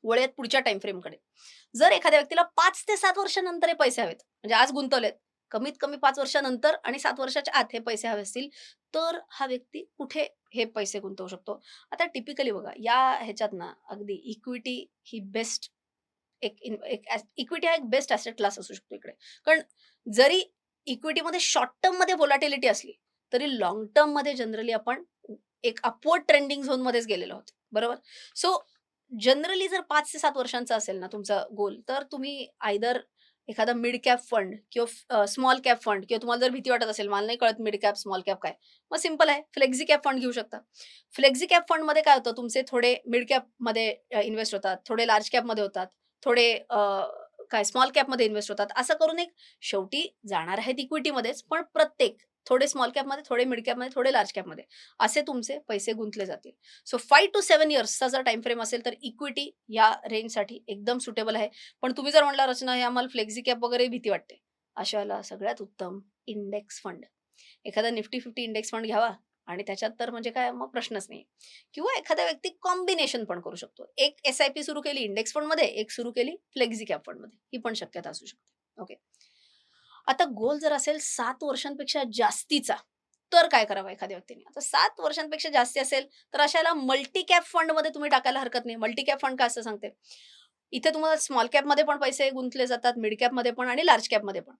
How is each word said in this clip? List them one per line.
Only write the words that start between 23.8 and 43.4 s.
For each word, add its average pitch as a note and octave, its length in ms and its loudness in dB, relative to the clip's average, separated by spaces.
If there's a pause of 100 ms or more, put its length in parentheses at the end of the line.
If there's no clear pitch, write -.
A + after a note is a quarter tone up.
टर्ममध्ये D4 400 4
generally A3+ 380 -4
आपण B3 280 -4 (600)
एक A3+ 200 -2
अपवर्ड C#4 440 2
ट्रेंडिंग C#4+ 360 4
झोनमध्येच B3+ 420 0
गेलेलो F3+ 280 -4
आहोत, - 160 -18 (220)
बरोबर? A#3 240 0 (400)
So, F4+ 160 2 (600)
generally D4 580 2
जर F#4 180 0
पाच D4+ 240 0
ते D#4+ 60 -10
सात C#4+ 180 0
वर्षांचा B3 400 -2
असेल F#3+ 220 -4
ना F#3 140 -10
तुमचा G3+ 300 -2 (120)
गोल, G#3 340 -4
तर C4+ 140 -2 (100)
तुम्ही C#4 340 -8 (180)
either A3 320 0 (540)
एखादा A#3+ 220 0
मिड A#3+ 320 -2
कॅप B3 260 4
फंड G#3+ 260 -2 (160)
किंवा A#3 140 -2
फ-, - 240 -16
अ, G#3 180 4
स्मॉल C4 360 2
कॅप A#3+ 180 4
फंड G3+ 260 0
किंवा A3+ 140 -2
तुम्हाला A#3+ 180 -2
जर B3+ 100 4
भीती B3+ 200 -6
वाटत A#3 140 2
असेल, G#3+ 240 -4
"मला G3+ 180 0
नाही A#3+ 120 -4
कळत A3+ 220 2
मिड G#3 220 -2
कॅप, G3+ 120 2
स्मॉल F#3+ 320 -6
कॅप F#3+ 160 -2
काय?" D#3+ 100 -6 (380)
मग D#4 80 -4
सिंपल D#4 300 4
आहे, D4 140 2 (100)
फ्लेक्सी C4+ 320 2
कॅप D4 200 4
फंड C4 160 0
घेऊ B3 120 -2
शकता. A#3 260 -8 (540)
फ्लेक्सी C4+ 340 4
कॅप F4 220 4
फंडमध्ये D#4 340 2
काय D4 140 10
होतं, A#3+ 200 -2
तुमचे B3 320 -4
थोडे B3 280 2 (100)
मिड A#3+ 220 0
कॅपमध्ये, A3+ 680 0 (180)